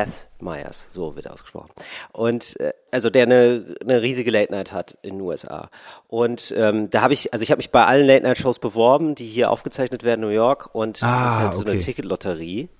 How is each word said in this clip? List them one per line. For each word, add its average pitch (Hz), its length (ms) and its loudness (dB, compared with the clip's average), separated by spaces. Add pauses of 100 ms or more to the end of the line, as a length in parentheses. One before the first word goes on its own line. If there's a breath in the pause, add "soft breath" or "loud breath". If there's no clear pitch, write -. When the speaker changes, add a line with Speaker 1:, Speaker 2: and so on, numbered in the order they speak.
Speaker 1:
Seth - 240 -14 (100)
Meyers, - 520 -12
so 80 260 -10
wird - 80 -14
er - 80 -16
ausgesprochen. - 380 -20 (420 loud breath)
Und, 117 480 -4
äh, 73 140 -4 (160)
also 117 180 -2
der 123 140 4
eine, 120 420 4 (160)
eine 120 220 2
riesige 123 280 -2
Late-Night 104 400 0
hat 92 300 -10
in 98 140 -14
den 98 80 -10
U 87 100 -6
S - 160 -12
A. 78 220 -12 (380 loud breath)
Und, 117 460 -2
ähm, 107 360 2
da 110 100 0
hab 127 100 4
ich, - 220 -2
also 113 100 -4
ich 113 80 0
hab 151 60 4
mich - 140 -6
bei 120 160 8
allen 139 200 6
Late-Night-Shows 127 520 4
beworben, 131 560 2
die 123 100 -14
hier 110 260 0
aufgezeichnet 123 540 -4
werden 117 200 0
in 107 40 -2
New 104 60 -2
York. 120 400 0
Und 110 260 -4
das 113 80 0
Speaker 2:
Ah, 123 280 0
Speaker 1:
ist - 40 0
halt 101 140 -2
so 95 60 -6
Speaker 2:
okay. 104 100 -4
Speaker 1:
eine 98 80 0
Ticketlotterie. 92 880 -6 (100)